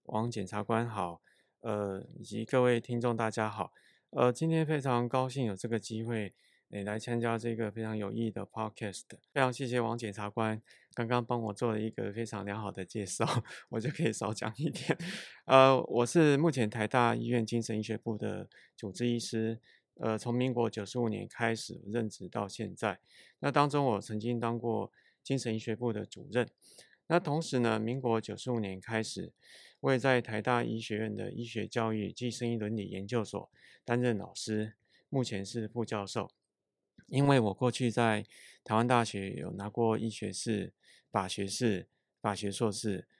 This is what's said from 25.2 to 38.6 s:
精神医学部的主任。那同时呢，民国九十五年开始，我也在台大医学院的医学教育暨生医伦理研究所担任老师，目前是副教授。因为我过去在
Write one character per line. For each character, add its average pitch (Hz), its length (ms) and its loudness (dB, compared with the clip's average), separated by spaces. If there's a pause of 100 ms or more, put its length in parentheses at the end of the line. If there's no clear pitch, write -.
精 135 120 0
神 113 200 -2
医 - 20 -2
学 110 160 -4
部 117 180 -2
的 101 140 -4
主 - 240 -16
任。 98 160 2 (600)
那 170 120 4
同 160 220 -2
时 143 160 0
呢， 113 200 4
民 117 220 -2
国 117 180 2
九 104 160 -4
十 - 160 -6
五 120 80 0
年 95 220 -4
开 113 220 -2
始， 90 300 -8 (480)
我 135 120 2
也 131 60 4
在 123 240 4
台 110 180 -4
大 120 240 2
医 113 160 -2
学 110 160 -4
院 107 180 -2
的 101 160 -6
医 117 140 -6
学 113 220 -6
教 110 260 0
育 104 180 -2
暨 123 200 -4
生 117 200 -4
医 117 60 -2
伦 107 180 -2
理 101 120 -4
研 98 200 -8
究 113 160 0
所 - 280 -6 (340)
担 120 160 2
任 123 160 2
老 92 180 -8
师， 107 380 -4 (380)
目 135 120 0
前 101 220 -4
是 107 240 -6
副 117 160 -4
教 104 220 -2
授。 98 240 -4 (800)
因 143 180 4
为 139 120 8
我 107 140 4
过 123 180 2
去 120 200 0
在 110 340 2 (400)